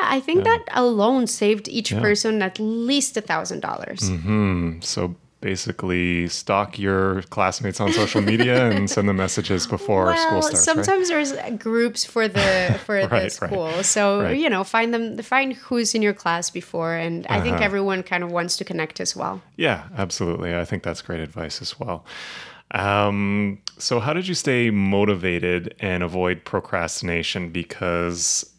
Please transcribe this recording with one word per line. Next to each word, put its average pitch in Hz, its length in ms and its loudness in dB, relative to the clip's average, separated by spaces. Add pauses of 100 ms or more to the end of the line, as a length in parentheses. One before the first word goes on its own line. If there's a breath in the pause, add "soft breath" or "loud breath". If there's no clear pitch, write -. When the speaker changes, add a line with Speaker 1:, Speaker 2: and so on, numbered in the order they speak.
Speaker 1:
I 269 180 2
think 349 240 2
Speaker 2:
Yeah. 466 120 4
Speaker 1:
that - 60 -6 (100)
alone 240 540 4
saved 208 400 0
each 220 240 -4
Speaker 2:
Yeah. - 80 2
Speaker 1:
person 214 420 2
at 190 180 -2
least 233 580 0
a 220 40 -2
thousand - 400 -2
dollars. - 400 -6
Speaker 2:
Mm-hmm. 90 800 0
So 90 340 -2 (260)
basically, 90 880 -2
stock 98 520 -2
your 95 500 2
classmates 95 500 -2
on 104 140 2
social 107 260 2
media 120 520 4
and 98 180 2
Speaker 1:
<laughs> - 60 -2
Speaker 2:
send 104 120 4
them 98 100 2
messages 95 500 0
before 95 500 2
school - 220 4
Speaker 1:
Well, - 20 2
Speaker 2:
starts, - 260 2
right? 320 80 4
Speaker 1:
sometimes 381 340 2
there's, 302 240 0
uh, - 180 -6
groups 226 520 0
for 220 240 0
Speaker 2:
<laughs> 190 100 0
Speaker 1:
the, 190 460 4
for 214 160 -2
the 190 100 2
Speaker 2:
Right, 196 140 4
right. - 80 -2
Speaker 1:
school. 175 520 -4
So, 202 400 4
Speaker 2:
Right. 220 160 0
Speaker 1:
you 311 100 2
know, 196 140 2
find 226 280 2
them, 226 280 -2
find 262 340 0
who's 240 400 -2
in 220 80 2
your 208 120 4
class 170 360 -2
before. 165 460 -4
And 170 340 -4
I - 120 4
think 240 160 2
Speaker 2:
Uh-huh. 220 80 2
Speaker 1:
everyone 196 360 0
kind 175 220 -2
of 175 80 -6
wants 175 260 0
to 190 60 -6
connect 165 360 -6
as 180 160 -4
well. 190 280 -6 (120)
Speaker 2:
Yeah, 110 280 0 (120)
absolutely. 87 600 -2
I 87 100 0
think - 160 -6
that's 85 220 -6
great 85 160 -6
advice 80 420 -8
as - 180 -10
well. - 260 -8 (640 loud breath)
Um, 101 880 0 (180)
so - 220 -2
how 139 140 -4
did 185 140 -4
you 185 60 -4
stay 123 380 0
motivated 92 1080 2
and 90 220 -2
avoid 90 420 -2
procrastination? 87 1080 -4
Because 87 1080 -4